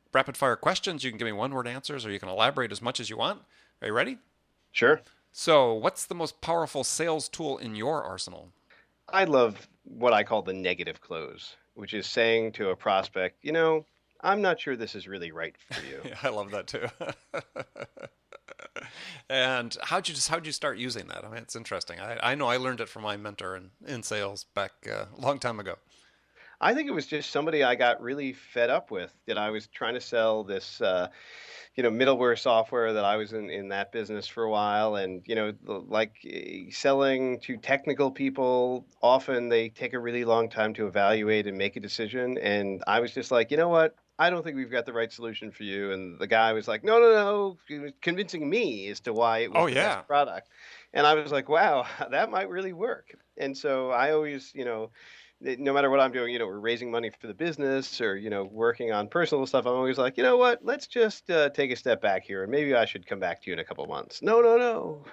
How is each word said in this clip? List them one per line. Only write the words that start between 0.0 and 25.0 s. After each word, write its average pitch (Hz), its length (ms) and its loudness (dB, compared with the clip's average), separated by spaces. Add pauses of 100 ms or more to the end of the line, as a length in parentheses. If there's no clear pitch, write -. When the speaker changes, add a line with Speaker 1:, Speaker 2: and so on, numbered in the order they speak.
Speaker 1:
rapid 131 240 2
fire 127 180 2
questions. 175 480 -2
You 127 80 -4
can 110 60 -10
give 117 80 -4
me 110 60 -2
one 113 220 -4
word 127 140 -6
answers, 127 380 -10
or 107 60 -6
you 101 80 -6
can 95 100 -10
elaborate 117 420 2
as 95 100 -10
much 120 180 -4
as 110 100 -8
you 110 80 -10
want. 165 240 -4 (400)
Are - 60 -4
you 107 60 -2
ready? 214 240 0 (540)
Speaker 2:
Sure. 131 300 6 (300)
Speaker 1:
So 135 420 4
what's 113 320 -2
the 185 100 -8
most 165 260 -6
powerful 160 420 -2
sales 156 460 -2
tool 147 280 -6
in 110 180 -10
your 127 280 -2
arsenal? 90 480 -10 (560)
Speaker 2:
I 190 180 2
love 123 420 4 (160)
what 117 300 2
I 104 100 6
call 104 180 0
the 95 120 -6
negative 90 480 -4
close, 80 540 -12 (200)
which 107 180 -12
is 101 140 -6
saying 113 460 2
to 101 180 -2
a 92 40 -2
prospect, 95 680 0
"You 143 80 -6
know, 160 340 2 (360)
I'm 202 200 2
not 175 180 2
sure 135 160 -4
this 110 200 -8
is 87 120 -14
really 90 240 -10
right 82 260 -8
for - 280 -14
you." 67 160 -12
Speaker 1:
<laughs> - 40 -12
Yeah, 113 180 -14
I 139 60 0
love 104 220 -4
that 98 160 -8
too. - 200 -6 (440)
<laughs> - 760 -14 (1200)
And 127 540 0
how'd 180 240 -2
you 165 60 -6
just, 135 160 -2
how'd 165 160 -2
you 156 60 -10
start 135 260 -4
using 117 300 -8
that? - 180 -12
I 107 40 -16
mean, 110 120 -12
it's - 140 -14
interesting. 90 440 -8
I, 117 320 -2
I 139 40 -2
know 143 120 -2
I 120 100 2
learned 127 240 -4
it 107 80 -8
from 110 140 -14
my 104 140 -6
mentor 101 380 -10
in, 92 160 -16 (140)
in 127 180 -8
sales 104 400 -6
back, 98 280 -4 (180)
uh, 104 160 -6 (120)